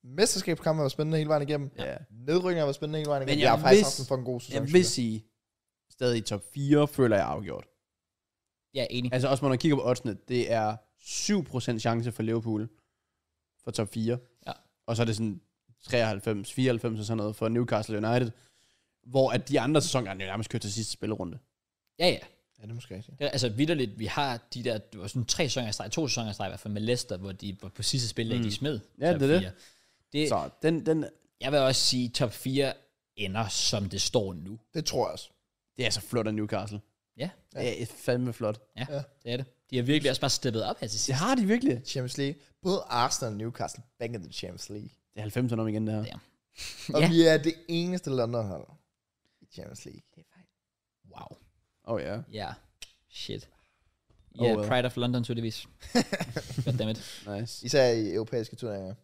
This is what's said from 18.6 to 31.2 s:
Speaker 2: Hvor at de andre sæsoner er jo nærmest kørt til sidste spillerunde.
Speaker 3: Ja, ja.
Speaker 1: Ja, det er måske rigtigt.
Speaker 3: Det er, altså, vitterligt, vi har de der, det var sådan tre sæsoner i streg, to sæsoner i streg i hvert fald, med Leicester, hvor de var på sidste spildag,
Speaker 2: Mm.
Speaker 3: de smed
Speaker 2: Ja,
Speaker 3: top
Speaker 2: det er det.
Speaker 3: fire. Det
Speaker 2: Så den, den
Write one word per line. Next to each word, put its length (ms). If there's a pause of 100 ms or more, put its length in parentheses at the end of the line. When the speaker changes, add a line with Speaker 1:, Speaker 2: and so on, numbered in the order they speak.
Speaker 2:
Hvor 280
at 180
de 100
andre 220
sæsoner 280
er 40
jo 40
nærmest 320
kørt 120
til 120
sidste 200
spillerunde. 460 (600)
Speaker 3:
Ja, 100
ja. 100 (400)
Speaker 1:
Ja, 40
det 60
er 60
måske 200
rigtigt. 240
Speaker 3:
Det 60
er, 60
altså, 180
vitterligt, 500
vi 60
har 340 (140)
de 100
der, 140
det 220
var 80
sådan 180
tre 180
sæsoner 260
i 20
streg, 200
to 160
sæsoner 220
i 40
streg 140
i 20
hvert 100
fald, 140
med 80
Leicester, 360
hvor 140
de 300
var 80
på 140
sidste 260
spildag, 280
Speaker 2:
Mm. 60
Speaker 3:
de 80
smed 280 (200)
Speaker 2:
Ja, 120
Speaker 3:
top 100
Speaker 2:
det 80
er 40
det. 80
Speaker 3:
fire. 100 (640)
Det 160
Speaker 2:
Så 200 (120)
den, 240
den 200 (360)